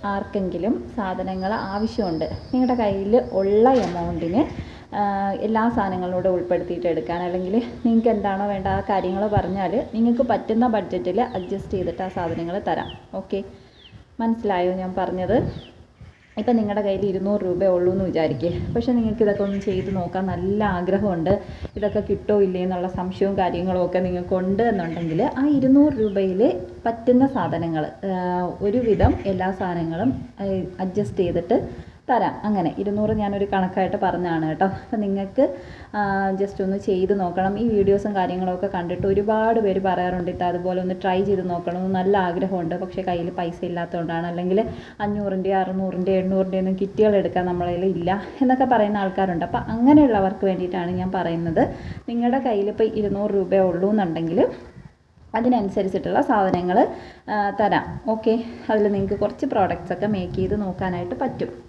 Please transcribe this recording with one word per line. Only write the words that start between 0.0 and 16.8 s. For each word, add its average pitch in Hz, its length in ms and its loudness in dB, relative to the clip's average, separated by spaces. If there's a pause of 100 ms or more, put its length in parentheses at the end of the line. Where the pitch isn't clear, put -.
ആർക്കെങ്കിലും 196 680 -2 (220)
സാധനങ്ങൾ 185 560 -4
ആവശ്യമുണ്ട്, 196 760 -2 (240)
നിങ്ങളുടെ 254 220 2
കയ്യിൽ 202 420 2 (160)
ഉള്ള 202 400 4
എമൗണ്ടിന്, 175 720 0 (560)
ആ, - 20 2 (380)
എല്ലാ 220 280 0
സാധനങ്ങളും 185 460 -2
കൂടെ 180 140 2
ഉൾപ്പെടുത്തിയിട്ട് 175 600 0
എടുക്കാൻ, 170 340 -2
അല്ലെങ്കിൽ 185 340 -2 (280)
നിങ്ങൾക്ക് 226 240 4
എന്താണോ 202 380 0
വേണ്ട 196 200 -2
ആ 196 140 0
കാര്യങ്ങൾ 196 480 0
പറഞ്ഞാൽ 190 460 0 (200)
നിങ്ങൾക്ക് 233 380 2
പറ്റുന്ന 220 340 2
ബഡ്ജറ്റിൽ 185 540 0
അഡ്ജസ്റ്റ് 196 560 -4
ചെയ്തിട്ട് 175 260 -4
ആ 185 60 -4
സാധനങ്ങൾ 170 500 -4 (100)
തരാം. - 220 -2 (240)
ഓക്കെ, 190 260 -6 (800)
മനസ്സിലായോ 202 540 0
ഞാൻ 185 200 -4
പറഞ്ഞത്? 185 440 0 (1000)
ഇപ്പം 233 180 2
നിങ്ങളുടെ 208 260 0